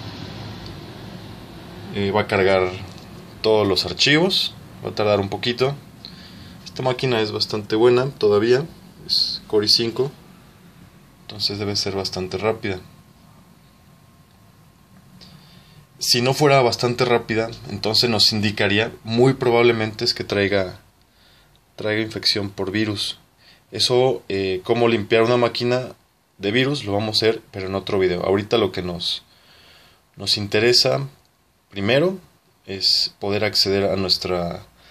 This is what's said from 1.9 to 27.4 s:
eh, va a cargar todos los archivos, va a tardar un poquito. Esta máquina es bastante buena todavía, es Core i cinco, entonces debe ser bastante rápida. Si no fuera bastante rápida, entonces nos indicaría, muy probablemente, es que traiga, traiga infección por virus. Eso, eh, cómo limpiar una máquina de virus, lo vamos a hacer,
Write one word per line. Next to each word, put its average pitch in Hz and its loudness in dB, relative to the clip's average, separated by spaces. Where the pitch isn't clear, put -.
eh, 101 0
va 104 2
a 101 -2
cargar 95 4
todos 107 4
los 92 2
archivos, 156 0
va 104 -8
a 101 -12
tardar 104 2
un 98 -2
poquito. 120 -2
Esta - -10
máquina 127 0
es 104 -2
bastante 107 -4
buena 123 4
todavía, 113 2
es - -2
Core 104 2
i 104 0
cinco, 117 0
entonces 101 -6
debe 101 -4
ser 98 -4
bastante 92 -4
rápida. 104 -2
Si - 2
no 131 4
fuera 139 6
bastante 120 2
rápida, 113 0
entonces 107 0
nos 107 2
indicaría, 104 0
muy 120 4
probablemente, 117 2
es 120 0
que 107 -6
traiga, 98 0
traiga 107 -2
infección 104 -2
por 98 -6
virus. 107 -2
Eso, 127 2
eh, 95 -2
cómo 120 4
limpiar 113 2
una 120 2
máquina 120 -2
de 98 -2
virus, 131 0
lo 101 -4
vamos 104 -2
a - 0
hacer, 110 2